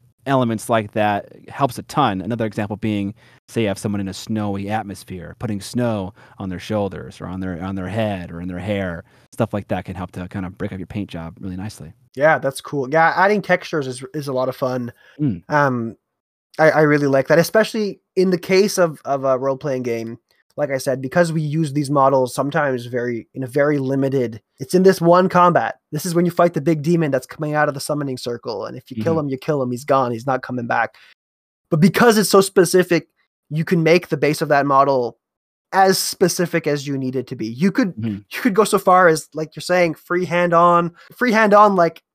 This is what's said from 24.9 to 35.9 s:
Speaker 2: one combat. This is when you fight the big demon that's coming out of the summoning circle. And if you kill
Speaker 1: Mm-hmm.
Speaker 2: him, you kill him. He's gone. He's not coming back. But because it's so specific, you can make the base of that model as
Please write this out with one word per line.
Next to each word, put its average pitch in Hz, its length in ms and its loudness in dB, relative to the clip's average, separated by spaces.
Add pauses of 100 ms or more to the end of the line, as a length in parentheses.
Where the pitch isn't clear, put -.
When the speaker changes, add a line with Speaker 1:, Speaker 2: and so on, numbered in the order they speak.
Speaker 2:
one 175 280 4
combat. 175 480 4 (160)
This 147 120 -6
is 175 100 -6
when 175 120 2
you 165 60 0
fight 175 200 2
the 165 80 -4
big 156 220 0
demon 165 300 0
that's 127 140 -4
coming 151 280 -8
out 151 140 2
of 139 60 -4
the 139 60 -12
summoning 143 380 -6
circle. 117 480 -8
And 127 100 -14
if - 140 -20
you 110 120 -6
kill 165 120 0
Speaker 1:
Mm-hmm. 151 120 -2
Speaker 2:
him, - 40 -6
you 131 80 -4
kill 147 240 -2
him. 123 80 -2
He's 123 140 -6
gone. 135 260 2
He's 120 160 -8
not 131 160 -2
coming 123 240 -8
back. 117 300 -2 (720)
But 156 100 0
because 214 380 6
it's 202 100 2
so 196 120 6
specific, 175 680 2 (400)
you 156 160 -4
can 165 200 0
make 170 240 4
the 156 80 -2
base 147 260 0
of 147 60 -2
that 143 180 4
model 135 520 2 (540)
as 190 260 4